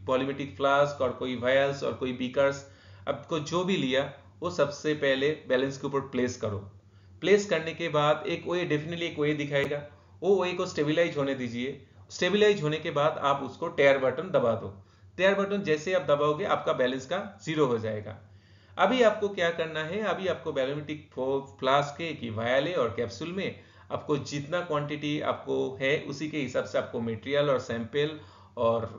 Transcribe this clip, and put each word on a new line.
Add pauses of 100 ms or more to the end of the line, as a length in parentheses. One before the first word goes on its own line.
(100)
polymetric (100)
फ्लास्क
और
कोई
वायल्स
और
कोई
बीकर्स, (440)
आपको
जो
भी
लिया (280)
वो
सबसे
पहले (180)
बैलेंस
के
ऊपर
प्लेस
करो। (600)
प्लेस
करने
के
बाद
एक
वे,
definitely
एक
वे
दिखाएगा, (400)
वो
वे
को
स्टेबलाइज
होने
दीजिए। (240)
स्टेबलाइज
होने
के
बाद
आप
उसको
टेयर
बटन
दबा
दो। (300)
टेयर
बटन
जैसे
आप
दबाओगे
आपका
बैलेंस
का
ज़ीरो
हो
जाएगा। (600)
अभी
आपको
क्या
करना
है,
अभी
आपको
barometric
फ्लास्क
है
कि
वायल
है
और
कैप्सूल
में (220)
आपको
जितना
क्वांटिटी
आपको
है
उसी
के
हिसाब
से
आपको
मटेरियल
और
सैंपल (460)
और, (160)